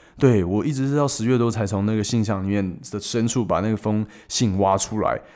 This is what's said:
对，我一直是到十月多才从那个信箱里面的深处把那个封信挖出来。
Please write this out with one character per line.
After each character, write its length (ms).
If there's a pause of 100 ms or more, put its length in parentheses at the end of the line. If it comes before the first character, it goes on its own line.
(180)
对， 240
我 220
一 80
直 160
是 80
到 100
十 200
月 100
多 140
才 160
从 200
那 80
个 80
信 220
箱 180
里 60
面 280 (140)
的 80
深 300
处 160
把 160
那 80
个 80
封 280 (220)
信 320
挖 180
出 240
来。 200 (160)